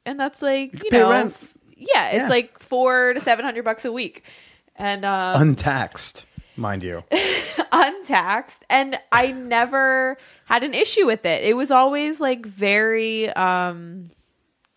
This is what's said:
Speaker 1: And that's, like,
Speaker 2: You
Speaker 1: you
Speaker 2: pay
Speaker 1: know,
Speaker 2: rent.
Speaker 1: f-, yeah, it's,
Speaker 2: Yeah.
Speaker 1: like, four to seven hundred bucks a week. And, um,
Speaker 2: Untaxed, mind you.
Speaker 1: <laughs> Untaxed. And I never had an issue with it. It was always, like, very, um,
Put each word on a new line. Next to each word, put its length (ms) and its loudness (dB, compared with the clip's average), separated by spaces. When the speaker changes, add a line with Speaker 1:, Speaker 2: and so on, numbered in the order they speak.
Speaker 1:
And 160 -10
that's, 220 -6
like, 320 -2
Speaker 2:
You 100 -14
Speaker 1:
you 60 -4
Speaker 2:
pay 100 4
Speaker 1:
know, 100 6
Speaker 2:
rent. 240 2
Speaker 1:
f-, 200 -20
yeah, 320 0
it's, 160 0
Speaker 2:
Yeah. 40 -2
Speaker 1:
like, 300 0
four 560 2
to 60 -2
seven 240 0
hundred 200 -6
bucks 200 -4
a 80 -4
week. 320 -8
And, 280 -4
um, 360 0
Speaker 2:
Untaxed, 840 -2
mind 280 -6
you. 180 -8
Speaker 1:
<laughs> 340 -6
Untaxed. 960 0
And 300 0
I 220 2
never 840 0
had 180 2
an 120 -4
issue 320 2
with 180 0
it. 180 0
It 140 2
was 140 -2
always, 500 2
like, 260 -2
very, 840 0
um, 800 -4